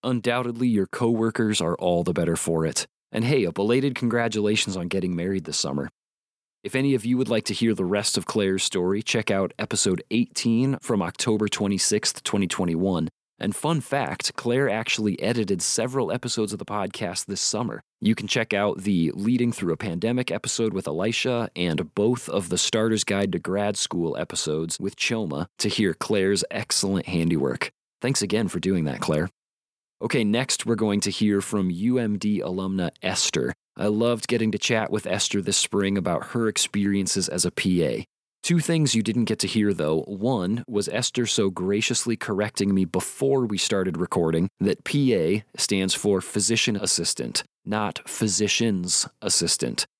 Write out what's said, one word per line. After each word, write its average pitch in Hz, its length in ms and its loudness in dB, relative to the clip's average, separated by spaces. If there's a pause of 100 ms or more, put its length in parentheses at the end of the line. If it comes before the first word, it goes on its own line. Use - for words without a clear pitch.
Undoubtedly, 120 600 0
your 104 200 4
coworkers 113 720 0
are 82 160 0
all 87 260 2
the 87 100 0
better 82 220 0
for 80 320 0
it. - 200 -2 (260)
And 113 120 -2
hey, 127 200 2
a 85 80 -2
belated 123 420 2
congratulations 110 800 0
on 87 120 -4
getting 90 260 -2
married 90 300 -2
this 76 140 -6
summer. 71 300 -4 (760)
If 98 100 -6
any 135 200 2
of 110 120 0
you 123 120 2
would 123 100 0
like 110 160 0
to 104 100 -4
hear 113 180 2
the 95 120 0
rest 101 340 0
of 90 80 -4
Claire's 95 380 0
story, 95 360 0
check - 300 -2
out 98 280 0
episode 101 520 0
eighteen 120 720 2
from 104 200 0
October 107 460 0
twenty-sixth, - 760 0
twenty 98 240 0
twenty-one. 87 600 0 (300)
And - 180 -2
fun 156 240 0
fact, - 560 -4
Claire 127 340 0
actually 107 500 0
edited 101 420 0
several 120 500 -2
episodes 113 400 -2
of 95 80 -8
the 92 40 -10
podcast 98 640 -6
this 98 140 -6
summer. 107 400 -2 (200)
You 110 140 2
can 107 140 -6
check 113 240 0
out 101 300 0
the 90 320 2
Leading 117 380 2
Through 85 200 -2
a 80 40 0
Pandemic 113 540 -2
episode 110 420 -2
with 95 140 -4
Elisha 113 680 -2
and 82 380 -2
both 120 340 0
of 90 220 -2
the 90 80 0
Starter's 110 460 0
Guide 98 280 0
to 90 80 -2
Grad 101 360 -2
School 85 400 -2
episodes 80 640 -4
with 98 180 -6
Choma 87 520 -2 (100)
to 123 100 0
hear 98 240 2
Claire's 98 600 2
excellent 101 540 0
handiwork. 82 680 2 (280)
Thanks 135 220 0
again 101 240 0
for 90 140 -2
doing 92 240 2
that, 69 160 -2
Claire. 78 280 0 (720)
Okay, 117 220 0
next 113 420 0
we're 113 120 2
going 104 240 2
to 101 100 -2
hear 101 300 2
from 98 300 0
U 110 280 0
M 107 200 0
D 104 220 0
alumna 95 500 -2 (120)
Esther. 71 500 -2 (240)
I 101 100 -2
loved 110 420 0
getting 113 240 2
to 101 60 -4
chat 110 320 0
with 104 160 -2
Esther 101 340 0
this 95 160 0
spring 98 400 2
about 85 300 0
her 113 220 0
experiences 98 800 0
as 90 160 -2
a 87 80 0
P 90 320 2
A. 57 200 -2 (380)
Two 175 160 2
things 156 380 2
you 107 80 2
didn't 110 220 0
get 110 120 0
to - 80 -2
hear, 104 260 2
though. 80 280 2
One 104 640 -2
was 104 220 -2
Esther 120 380 0
so 101 220 2
graciously 101 680 0
correcting 101 580 0
me 95 100 6
before 131 600 0
we 104 100 -2
started 92 400 0
recording 85 520 2 (100)
that 98 240 0
P 135 320 2
A 92 300 2 (120)
stands 95 380 0
for 101 260 2
physician 110 540 0
assistant, 85 680 -2 (200)
not 107 440 -2
physician's 101 1000 0 (140)
assistant. - 640 0 (140)